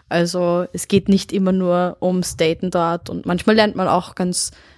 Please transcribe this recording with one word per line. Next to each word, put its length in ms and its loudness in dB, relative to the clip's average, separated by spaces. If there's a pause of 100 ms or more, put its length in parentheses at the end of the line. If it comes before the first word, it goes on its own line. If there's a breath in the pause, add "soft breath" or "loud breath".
Also 640 0
es 140 -8
geht 220 2
nicht 220 2
immer 200 2
nur 500 0
ums 360 -2
Daten 340 0
dort 400 -2
und 160 -8
manchmal 280 2
lernt 200 2
man 120 0
auch 280 0
ganz 340 -4 (280 soft breath)